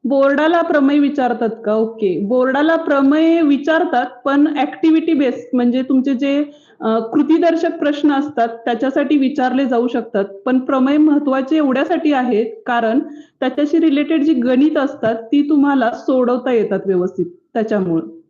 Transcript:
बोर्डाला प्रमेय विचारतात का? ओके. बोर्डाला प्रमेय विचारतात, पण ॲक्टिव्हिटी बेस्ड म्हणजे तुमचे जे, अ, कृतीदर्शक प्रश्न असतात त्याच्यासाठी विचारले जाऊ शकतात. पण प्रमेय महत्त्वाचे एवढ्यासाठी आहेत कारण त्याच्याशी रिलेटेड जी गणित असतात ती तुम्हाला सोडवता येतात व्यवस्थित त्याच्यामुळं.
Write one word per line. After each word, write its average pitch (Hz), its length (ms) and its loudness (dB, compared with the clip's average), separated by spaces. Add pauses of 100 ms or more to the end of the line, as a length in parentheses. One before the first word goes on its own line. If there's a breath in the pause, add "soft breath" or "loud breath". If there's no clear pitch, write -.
बोर्डाला 277 560 2
प्रमेय 294 360 2
विचारतात 247 500 0 (160)
का? 214 100 -2
ओके. 208 460 -2
बोर्डाला 262 560 0
प्रमेय 311 640 2
विचारतात, 311 680 0 (180)
पण 285 340 2
ॲक्टिव्हिटी 320 560 0
बेस्ड 262 420 -2
म्हणजे 240 260 2
तुमचे 262 320 0
जे, 277 300 -2 (360 loud breath)
अ, 220 180 -2
कृतीदर्शक 330 800 0
प्रश्न 294 340 0
असतात 277 360 -2
त्याच्यासाठी 269 680 -2
विचारले 254 460 0
जाऊ 247 240 0
शकतात. 226 360 -4
पण 254 340 -4
प्रमेय 262 380 0
महत्त्वाचे 294 600 2
एवढ्यासाठी 302 560 0
आहेत 247 340 0 (200)
कारण 233 320 0 (420 loud breath)
त्याच्याशी 294 400 0
रिलेटेड 294 420 2
जी 302 120 2
गणित 262 440 2
असतात 262 360 -2
ती 285 340 -2
तुम्हाला 277 420 2
सोडवता 254 640 0
येतात 202 340 0
व्यवस्थित 185 400 0 (280)
त्याच्यामुळं. 196 520 -2 (240)